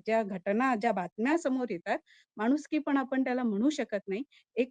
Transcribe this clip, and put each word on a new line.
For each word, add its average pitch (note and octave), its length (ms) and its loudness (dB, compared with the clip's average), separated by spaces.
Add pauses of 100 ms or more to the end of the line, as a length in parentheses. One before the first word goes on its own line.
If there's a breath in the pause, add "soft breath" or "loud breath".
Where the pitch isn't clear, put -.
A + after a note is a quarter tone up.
ज्या A3+ 180 2
घटना, G3+ 520 0
ज्या A3+ 180 0
बातम्या G#3+ 440 0
समोर C4 340 0
येतात, G3 260 -4 (400 soft breath)
माणुसकी D4 420 0
पण C#4+ 180 0
आपण C4 260 0
त्याला B3 200 0
म्हणू A3 280 2
शकत G#3+ 360 -4
नाही. G3+ 160 -4 (340 soft breath)
एक B3+ 140 2